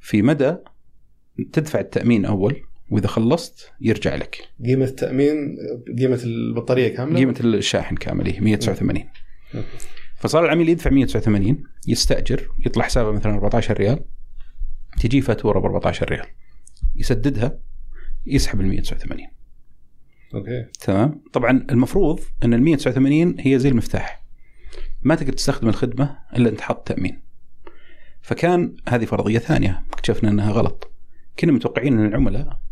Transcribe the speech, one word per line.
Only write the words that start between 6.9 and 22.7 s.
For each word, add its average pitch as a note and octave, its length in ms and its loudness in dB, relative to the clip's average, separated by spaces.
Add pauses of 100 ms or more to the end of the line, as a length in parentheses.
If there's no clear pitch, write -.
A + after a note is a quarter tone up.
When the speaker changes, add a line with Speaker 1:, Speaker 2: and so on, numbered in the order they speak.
Speaker 2:
كاملة؟ C3+ 220 0
Speaker 1:
قيمة B2+ 220 4
الشاحن G#2 540 0
كامل، F2 320 -2
إيه، F#2+ 140 -2
مية G#2+ 120 4
وتسعة - 200 0
وثمانين. - 360 -2 (460)
Speaker 2:
أوكي. A2 120 -4 (500)
Speaker 1:
فصار - 280 2
العميل D#3+ 240 4
يدفع E3 220 2
مية C3+ 120 6
وتسعة A2+ 180 2
وثمانين، G#2 440 2 (220)
يستأجر، - 640 2 (180)
يطلع A2+ 180 2
حسابه A2 280 2
مثلا G#2+ 220 2
أربعتاشر G#2 440 2
ريال، G#2+ 260 2 (960)
تجي C3 200 4
فاتورة G#2 380 2
بأربعتاشر F#2 520 0
ريال، - 160 -4 (720)
يسددها، A#2 600 2 (680)
يسحب B2 340 2
المية - 180 2
وتسعة - 180 0
وثمانين. - 320 -4 (1040)
Speaker 2:
أوكي. A2+ 320 -6 (140)
Speaker 1:
تمام؟ G#2+ 420 0 (100)
طبعا B2+ 380 2
المفروض D3 500 2 (240)
أن A#2 100 4
المية C#3 180 4